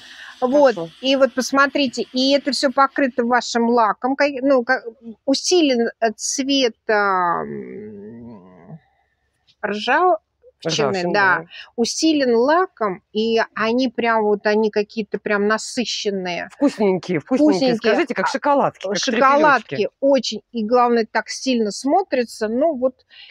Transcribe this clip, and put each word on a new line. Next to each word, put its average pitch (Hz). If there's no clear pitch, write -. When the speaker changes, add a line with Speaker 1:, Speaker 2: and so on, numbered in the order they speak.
Speaker 1:
Вот. 254
Speaker 2:
Хорошо. 165
Speaker 1:
И 269
вот 262
посмотрите, 277
и 262
это 277
всё 269
покрыто 269
вашим 233
лаком, 240
ка-, 285
ну, 262
ка-, 254
усилен, 269
э, 226
цвет, 269
а, 185
м, 175
ржа-, 254
Speaker 2:
Ржавчина, 175
Speaker 1:
да, 190
Speaker 2:
да. 170
Speaker 1:
усилен 269
лаком, 254
и 226
они 233
прям 226
вот, 208
они 214
какие-то 208
прям 208
насыщенные. 196
Speaker 2:
Вкусненькие, 190
вкусненькие. 269
Speaker 1:
Вкусненькие. -
Speaker 2:
Скажите, 240
как 175
Speaker 1:
А, -
Speaker 2:
шоколадки, 240
как 220
Speaker 1:
шоколадки 269
Speaker 2:
трюфелёчки. -
Speaker 1:
очень, 269
и 226
главное, 240
так -
сильно 233
смотрятся. 269
Ну 269
вот. 254